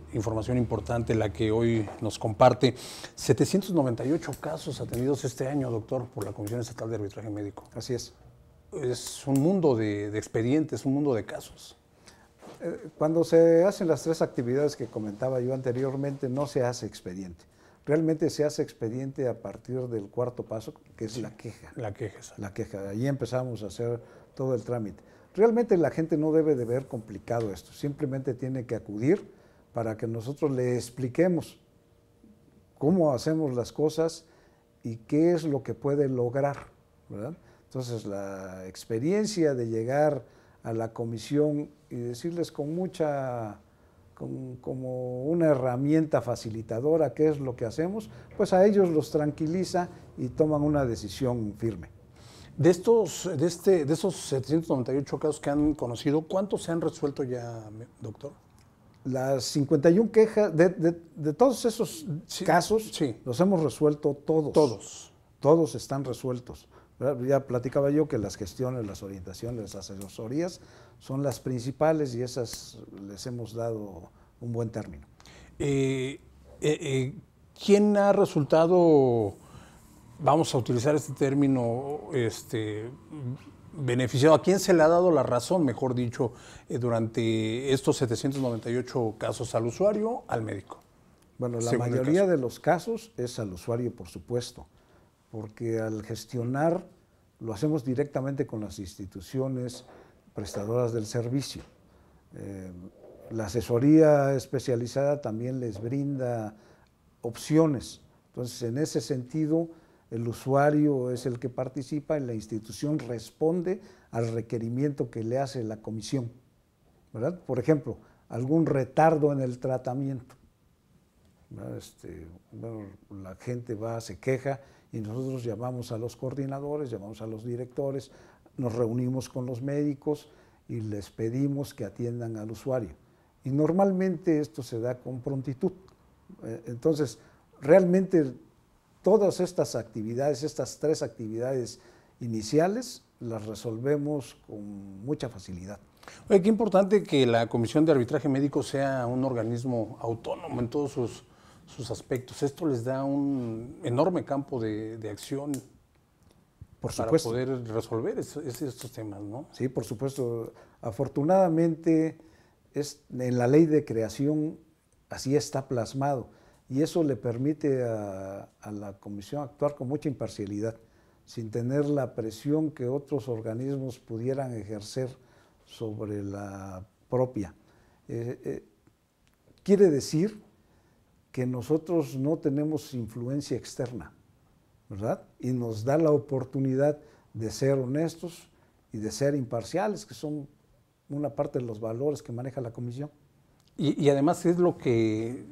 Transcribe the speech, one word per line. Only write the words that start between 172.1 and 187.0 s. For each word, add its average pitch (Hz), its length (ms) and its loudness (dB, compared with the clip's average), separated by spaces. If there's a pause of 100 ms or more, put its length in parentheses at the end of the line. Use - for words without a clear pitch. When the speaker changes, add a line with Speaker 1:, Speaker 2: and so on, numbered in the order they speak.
Speaker 2:
presión 143 560 -2
que 127 160 -6
otros 139 400 -4
organismos 123 720 -4
pudieran 127 520 -4
ejercer 110 640 -8 (480)
sobre 107 600 -8
la 98 600 -10 (240)
propia. 123 460 0 (540)
Eh, 117 360 -8
eh, - 220 -8 (960)
quiere 190 300 8
decir 165 500 0 (920)
que 127 140 -2
nosotros 143 720 0
no 143 220 0
tenemos 147 580 -2
influencia 123 600 -4
externa, 113 560 -8 (800)
¿verdad? 107 320 -4 (180)
Y 127 120 -2
nos 117 320 -4
da 139 160 4
la 160 100 6
oportunidad 135 880 2 (380)